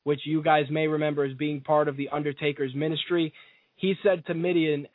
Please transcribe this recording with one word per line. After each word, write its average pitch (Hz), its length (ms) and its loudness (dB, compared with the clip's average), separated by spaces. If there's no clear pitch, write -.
which 147 220 0
you 156 160 0
guys 151 300 4
may 156 160 0
remember 151 360 0
as 135 120 -2
being 147 260 -4
part 151 260 2
of 139 100 -4
The 139 120 -4
Undertaker's 147 640 -4
ministry. 156 580 -2
He 190 260 0
said 180 240 2
to 180 80 -4
Mideon, 165 600 0